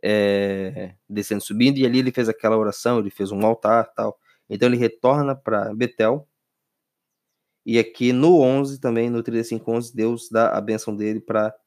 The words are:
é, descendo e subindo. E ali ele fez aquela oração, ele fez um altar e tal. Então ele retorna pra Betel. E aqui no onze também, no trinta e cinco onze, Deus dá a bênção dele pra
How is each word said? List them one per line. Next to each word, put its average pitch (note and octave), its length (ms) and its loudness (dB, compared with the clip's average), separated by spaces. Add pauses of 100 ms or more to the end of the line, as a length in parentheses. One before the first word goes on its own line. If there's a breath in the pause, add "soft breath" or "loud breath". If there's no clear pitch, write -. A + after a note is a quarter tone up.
é, G2 920 -2 (120)
descendo G#2 360 -4
e - 20 -14
subindo. B2 320 2
E C3 80 2
ali B2 140 2
ele B2+ 120 0
fez B2 160 0
aquela A2 300 0
oração, A2 400 0
ele G2+ 140 -2
fez G2+ 200 -6
um G#2 140 -2
altar A2+ 460 2
e - 40 -16
tal. G#2+ 220 -6 (320)
Então A#2+ 180 0
ele B2 100 2
retorna C3+ 580 0
pra G#2+ 400 -4
Betel. A#2+ 520 -2 (1400)
E A#2 140 0
aqui B2 340 0
no D3+ 300 6
onze C3+ 380 0
também, A#2+ 320 0
no A#2 100 -2
trinta A#2 200 -4
e - 20 -4
cinco A2+ 280 -6
onze, A#2+ 240 -4
Deus A#2 320 -2
dá A2+ 300 2
a - 20 -2
bênção A2 360 -6
dele G#2+ 240 -4
pra G#2+ 340 -2 (140)